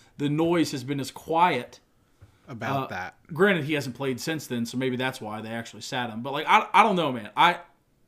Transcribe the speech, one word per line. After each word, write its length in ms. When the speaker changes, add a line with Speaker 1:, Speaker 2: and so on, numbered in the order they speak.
Speaker 1:
the 120
noise 420
has 120
been 160
as 120
quiet 680
Speaker 2:
About 380
Speaker 1:
Uh, 20
Speaker 2:
that. 280
Speaker 1:
granted, 320
he 80
hasn't 220
played 240
since 280
then, 180
so 120
maybe 180
that's 260
why 200
they 80
actually 320
sat 280
him. 140
But, 100
like, 140
I, 260
I 100
don't 120
know, 160
man. 260
I, 220